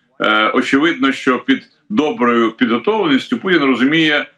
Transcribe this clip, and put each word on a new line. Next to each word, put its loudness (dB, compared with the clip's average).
е, 2
очевидно, 0
що -2
під -2
доброю 0
підготовленістю -2
Путін 0
розуміє 0